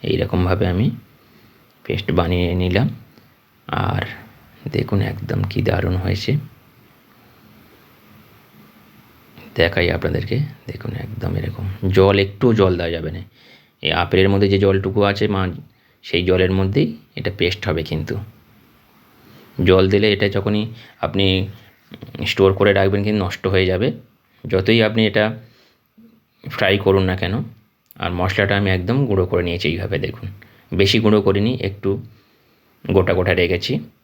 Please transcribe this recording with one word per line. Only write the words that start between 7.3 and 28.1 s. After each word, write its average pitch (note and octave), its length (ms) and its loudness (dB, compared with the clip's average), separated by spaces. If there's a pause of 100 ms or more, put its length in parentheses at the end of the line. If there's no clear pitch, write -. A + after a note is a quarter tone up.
দেখাই F2 300 2 (100)
আপনাদেরকে। F#2+ 400 -4 (320)
দেখুন - 220 -10 (140)
একদম - 340 -8
এরকম, G2 260 -8 (320)
জল G2 180 6 (100)
একটুও A#2 340 0
জল F#2 200 4
দেওয়া E2+ 160 -4
যাবে D#2+ 200 -6
না। - 60 -10 (640)
এই D2+ 80 0 (100)
আপেলের F#2 300 4
মধ্যে G2 220 2
যে G2 100 4
জলটুকু G2 360 2 (120)
আছে G2+ 220 -2
মা, F#2+ 80 0 (640)
সেই - 260 -2
জলের F#2 300 4
মধ্যেই G2 280 0 (320)
এটা - 200 -6
পেস্ট F2 300 -2
হবে। D#2+ 120 -2 (100)
কিন্তু - 240 -4 (1500)
জল F#2+ 140 6 (100)
দিলে G#2 220 4
এটা G2+ 200 0
যখনই G#2 280 -2 (420)
আপনি G2 200 0 (1040)
স্টোর F#2+ 180 4 (100)
করে G2+ 200 6
রাখবেন G2 260 2
কিন্তু G#2+ 200 0
নষ্ট - 180 -8 (100)
হয়ে F#2 180 2
যাবে। F#2+ 160 0 (560)
যতই G#2 440 2
আপনি A2 220 0
এটা G#2 140 0 (1200)
ফ্রাই - 300 0 (120)
করুন F#2+ 240 4
না F#2 120 0
কেন। F#2 120 -2 (720)
আর F2 160 -4